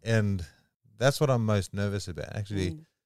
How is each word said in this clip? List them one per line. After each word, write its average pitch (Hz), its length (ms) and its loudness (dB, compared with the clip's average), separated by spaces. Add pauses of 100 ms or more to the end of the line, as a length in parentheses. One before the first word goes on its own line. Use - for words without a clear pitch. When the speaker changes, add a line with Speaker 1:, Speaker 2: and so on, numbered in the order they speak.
Speaker 1:
And 104 420 2 (540)
that's 131 220 2
what 143 100 4
I'm 117 160 2
most 104 260 2
nervous 101 360 -4
about. 82 260 -8
Actually, 98 380 -2
Speaker 2:
Mm. 156 120 -14 (220)